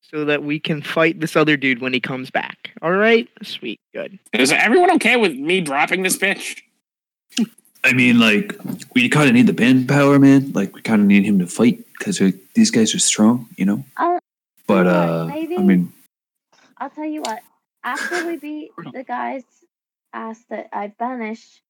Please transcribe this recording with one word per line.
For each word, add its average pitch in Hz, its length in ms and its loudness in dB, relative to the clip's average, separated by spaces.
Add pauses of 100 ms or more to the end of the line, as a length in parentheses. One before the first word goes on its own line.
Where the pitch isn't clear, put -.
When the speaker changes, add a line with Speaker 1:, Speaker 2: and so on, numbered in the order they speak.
Speaker 1:
so 151 240 -8
that 147 180 -2
we 147 160 -6
can 151 240 -6
fight 160 380 -2
this 156 160 -4
other 151 200 2
dude 131 240 -2
when 127 120 -6
he 127 80 -2
comes 127 300 -10
back. - 400 -8 (120)
All 165 100 -2
right? 226 360 2 (140)
Sweet. - 360 -12 (160)
Good. - 240 -12 (140)
Speaker 2:
Is 254 180 2
everyone 311 420 4
okay 240 240 2
with 196 180 0
me 156 260 -2
dropping 165 420 -2
this 185 140 -2
bitch? - 440 -6 (1200)
Speaker 3:
I 131 80 2
mean, 123 260 4
like, 107 360 2 (400)
we 123 140 2
kinda 143 240 4
need 120 140 6
the - 60 4
manpower, 135 680 4
man. 139 340 6
Like, 98 220 -4
we - 80 -20
kinda 104 240 2
need 101 180 4
him 104 140 2
to 87 80 0
fight 117 320 2 (200)
'cause - 220 -6
we, 95 140 2 (200)
these 110 160 4
guys 110 240 0
are 90 40 -4
strong, 113 580 2
you - 80 -2
know? 104 200 -2 (120)
Speaker 4:
I'll 349 220 -2 (480)
Speaker 3:
But, 95 180 4
Speaker 4:
tell - 0 -
you - 0 -
what, 90 120 2
Speaker 3:
uh, 82 320 -2
Speaker 4:
maybe 320 300 -8
Speaker 3:
I - 40 0
mean 98 300 2 (880)
Speaker 4:
I'll 269 120 -12
tell 302 140 -12
you 302 180 -8
what. 220 180 -6 (440)
After 320 420 -6
we 339 100 -8
beat 302 340 -14 (220)
the 247 120 -14
guy's 247 400 -10 (680)
ass 226 260 -14 (120)
that - 220 -12
I 208 160 -8 (100)
banished 233 720 -10